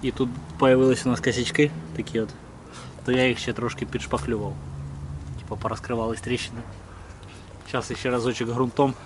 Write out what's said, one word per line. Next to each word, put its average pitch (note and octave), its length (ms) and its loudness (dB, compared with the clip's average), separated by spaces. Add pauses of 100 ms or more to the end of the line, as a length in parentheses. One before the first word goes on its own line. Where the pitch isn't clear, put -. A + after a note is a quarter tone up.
І C3 100 0
тут C3 160 2 (300)
появились C3 480 8
у - 20 4
нас A#2+ 120 2
косячки C3 500 4 (260)
такі A2+ 240 -2
от, G#2+ 80 0 (760)
то B2+ 80 2
я B2+ 160 6
їх A#2+ 100 2
ще - 140 -4
трошки A#2 340 -2
підшпаклював. A2 680 -2 (880)
Типа - 160 -8
порозкривались A2+ 640 -2
тріщини. A#2+ 400 -4 (1080)
Щас B2 240 -4
ще B2 180 -2
разочок A#2+ 380 2
ґрунтом B2+ 460 4 (120)